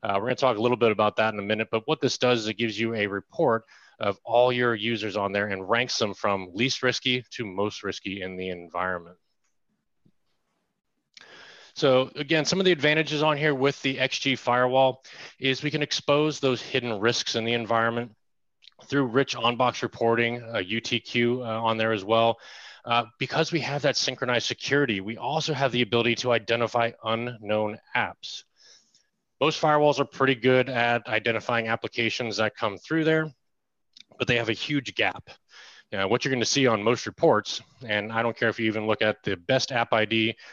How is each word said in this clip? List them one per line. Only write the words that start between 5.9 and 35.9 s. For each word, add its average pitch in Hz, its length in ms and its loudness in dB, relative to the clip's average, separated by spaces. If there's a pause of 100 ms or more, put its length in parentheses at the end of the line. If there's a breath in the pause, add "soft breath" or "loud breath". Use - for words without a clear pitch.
them 101 160 -2
from 98 400 -2
least 127 280 -2
risky 127 400 -2 (100)
to 123 120 -10
most 101 380 -4
risky 98 400 -8
in 92 160 -10
the 92 100 -6
environment. 87 720 -6 (2500 loud breath)
So 131 420 4
again, 147 300 -2
some 180 120 0
of 190 60 0
the 185 80 4
advantages 151 500 2
on 156 140 2
here 151 180 2
with 135 280 0
the 135 160 -2
X 131 200 -2
G 135 160 0
firewall 127 680 2 (340 loud breath)
is 135 240 -2
we 147 80 -2
can 147 120 -2
expose 147 580 0
those 127 220 0
hidden 120 380 -4
risks 117 340 0
in 113 100 -2
the 117 80 -2
environment 117 600 0 (720)
through 139 220 0
rich 123 280 0
on-box 120 480 0
reporting, 117 600 0
uh, 113 160 -6
U 98 220 -4
T 120 200 -4
Q, 120 420 0
uh, 120 40 -8
on 113 320 0
there 113 140 2
as 101 120 -2
well. 113 340 4 (460 loud breath)
Uh, 120 200 0 (140)
because 151 320 -2
we 165 100 -2
have 135 220 -6
that 135 140 2
synchronized 123 500 -2
security, 123 540 0
we 104 160 -8
also 147 380 -4
have 131 180 0
the 123 80 0
ability 117 340 0
to 123 180 -2
identify 117 600 0 (100)
unknown 107 760 -4 (180)
apps. - 480 -6 (960 soft breath)
Most 151 200 0
firewalls 151 380 4
are 139 60 2
pretty 131 300 2
good 127 340 4
at 120 400 0
identifying 113 600 -2
applications 113 680 -4
that 107 180 0
come 101 240 -4
through 160 260 -2
there, 156 280 0 (880)
but 131 100 0
they 123 80 4
have 113 140 0
a 113 40 0
huge 131 400 -4
gap. - 360 -2 (600 loud breath)